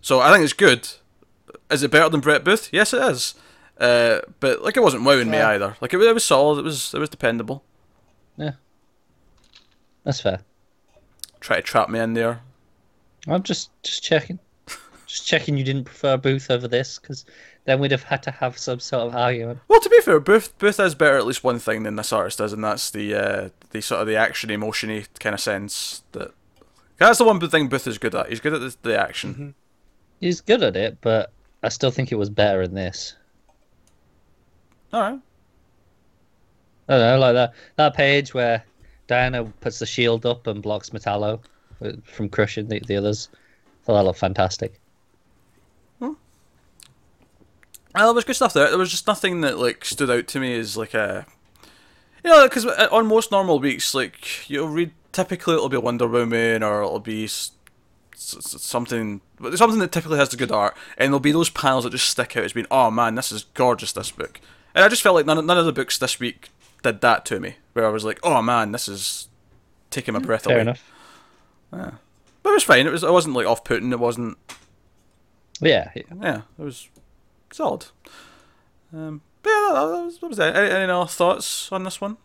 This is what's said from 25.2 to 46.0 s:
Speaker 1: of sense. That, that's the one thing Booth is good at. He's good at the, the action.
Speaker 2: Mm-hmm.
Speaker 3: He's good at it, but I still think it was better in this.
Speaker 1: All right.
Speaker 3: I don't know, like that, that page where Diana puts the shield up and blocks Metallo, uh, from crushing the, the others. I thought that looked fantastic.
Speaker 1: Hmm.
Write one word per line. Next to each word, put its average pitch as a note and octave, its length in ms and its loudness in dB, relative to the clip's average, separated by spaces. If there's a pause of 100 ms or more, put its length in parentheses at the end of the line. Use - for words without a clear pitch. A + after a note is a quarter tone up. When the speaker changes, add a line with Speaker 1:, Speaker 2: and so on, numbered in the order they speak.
Speaker 1:
of G2 60 -6
sense. - 720 -6
That, - 200 -12 (680)
that's A3 200 6
the B3 80 4
one G#3 140 4 (100)
thing D3+ 200 0
Booth C3 180 -4
is A2+ 100 -8
good A2+ 160 -6
at. - 160 -4
He's A2+ 100 -10
good D3+ 140 -4
at D3 80 -4
the, B2+ 220 -12
the A2 160 0
action. - 340 -6
Speaker 2:
Mm-hmm. C#3+ 160 -14 (720)
Speaker 3:
He's F3 220 -4
good A#3 200 2
at G#2 140 0
it, G2 260 -4
but A2+ 300 0 (320)
I A2 60 -2
still - 220 -2
think C3 200 -4
it B2 80 -4
was G#2 100 -4
better G#2 320 2
in F#2 140 -4
this. F#2 400 -8 (1800)
Speaker 1:
All A3+ 80 0
right. A#3 180 -4 (1700)
Speaker 3:
I C3+ 80 2
don't B2 40 6
know, B2 180 6
like B2+ 140 6
that, B2 200 2 (240)
that D3+ 180 4
page C#3 380 2
where A#2 300 0 (440)
Diana B2 380 0 (160)
puts - 180 -8
the A#2 60 -6
shield A#2 400 0
up A#2+ 220 -4
and G#2 140 -6
blocks G#2 280 -6
Metallo, G#2 500 -4 (440)
uh, G#2+ 80 -10 (120)
from - 260 -10
crushing G#2+ 380 -2
the, G#2+ 200 -6
the G2+ 100 0
others. G#2 360 -2
I - 520 -20
thought A#2 120 0
that G2+ 60 4
looked F#2 160 0
fantastic. F#2+ 600 -2 (1200)
Speaker 1:
Hmm. C4+ 140 -8 (1800)